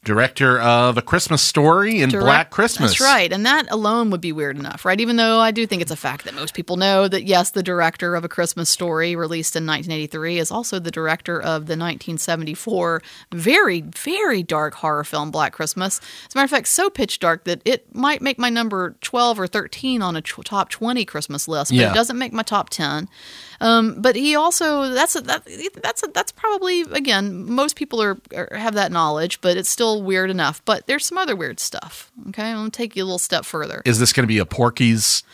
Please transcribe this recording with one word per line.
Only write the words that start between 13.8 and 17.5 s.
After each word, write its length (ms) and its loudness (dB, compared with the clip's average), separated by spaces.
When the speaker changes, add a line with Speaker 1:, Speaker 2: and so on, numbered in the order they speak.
Speaker 2:
very 600 -2
dark 320 -2
horror 280 -2
film 260 -6
Black 220 0
Christmas. 480 -4
As 100 -10
a 20 0
matter 80 4
of 60 -2
fact, 180 0
so 200 2
pitch 300 -4
dark 240 2
that 220 -4